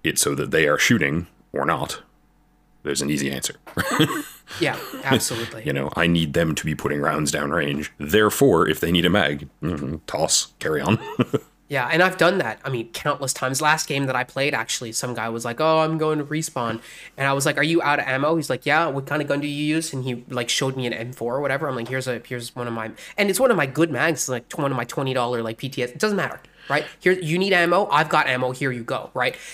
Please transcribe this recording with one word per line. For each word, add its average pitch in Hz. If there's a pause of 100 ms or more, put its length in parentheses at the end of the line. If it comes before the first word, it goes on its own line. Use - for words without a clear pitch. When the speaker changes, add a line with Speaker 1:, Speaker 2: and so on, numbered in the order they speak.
Speaker 1:
it -
so 71
that 73
they 80
are 73
shooting 87 (260)
or 69
not, - (840)
there's 71
an 71
easy 69
answer." - (200)
<laughs> - (540)
Speaker 2:
Yeah, 131 (240)
absolutely. 120
Speaker 1:
You 71
know, 69
I 85
need 82
them 82
to -
be 76
putting 71
rounds 73
downrange. 73 (100)
Therefore, 98
if 76
they 85
need 87
a 87
mag, 76 (120)
mm-hmm, 76 (100)
toss, -
carry 76
on. 92 (180)
<laughs> - (280)
Speaker 2:
Yeah, 131
and 165
I've 185
done 185
that, 113
I 135
mean, 113
countless 143
times. 131
Last 156
game 139
that 131
I 123
played, 139
actually, 113
some 123
guy 113
was 117
like, 117
"Oh, 160
I'm 160
going 156
to 143
respawn." 131 (360)
And 135
I 139
was 139
like, -
"Are 143
you 165
out 143
of 120
ammo?" 139
He's 151
like, 123
"Yeah, 156
what 139
kind 151
of 139
gun 143
do 147
you 147 (100)
use?" 160
And 131
he, 123
like, 123
showed 135
me 127
an 117
M 120
four 117
or 139
whatever. 143
I'm 127
like, 113
"Here's 127
a, 120
here's 120
one 123
of 113
my," 110 (260)
and 202
it's 196
one 262
of 208
my 147
good 151
mags, 143
like, 123
one 139
of 131
my 120
twenty 135
dollar, 123
like, 113
P 135
T 131
S. 123
It -
doesn't 208
matter, 147 (320)
right? 147 (160)
Here, 180
you 175
need 190
ammo? 175
I've 156
got 151
ammo. 127
Here 135
you 120
go, -
right? 127 (200)